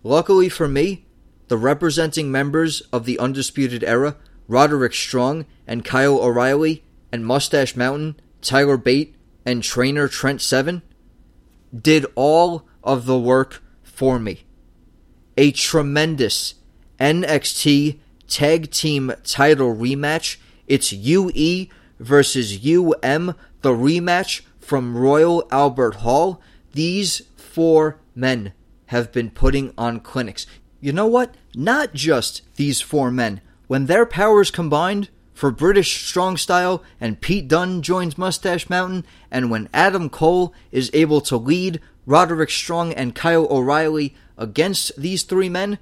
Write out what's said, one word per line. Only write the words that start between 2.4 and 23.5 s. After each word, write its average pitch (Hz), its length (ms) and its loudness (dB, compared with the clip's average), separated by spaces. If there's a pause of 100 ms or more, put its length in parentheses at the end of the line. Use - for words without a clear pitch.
of 117 120 -4
the 123 140 -4
Undisputed 131 640 -4
Era, 127 320 0 (320)
Roderick 135 460 2
Strong 131 520 -4 (200)
and 117 180 -8
Kyle 135 380 2
O'Reilly, 135 640 0 (260)
and 117 140 -8
Mustache 135 500 0
Mountain, 143 400 -4 (260)
Tyler 139 360 2
Bate, 135 380 0 (280)
and 123 200 -4
trainer 139 440 -2
Trent 135 340 -4
Seven, 151 400 -2 (960)
did 151 280 2 (100)
all 160 500 2 (180)
of 123 220 -2
the 131 140 2
work 131 420 0 (220)
for 131 340 0
me. 104 280 -8 (920)
A 143 160 4
tremendous 147 1000 -2 (460)
N 160 260 0
X - 360 -2
T 147 380 2 (280)
Tag 156 440 0
Team 139 400 -2 (120)
title 139 520 2
rematch. 143 600 -4 (300)
It's 131 260 0
U 165 400 0
E 175 360 -2 (300)
versus 120 640 2
U 165 300 4 (100)
M, 160 320 -2 (260)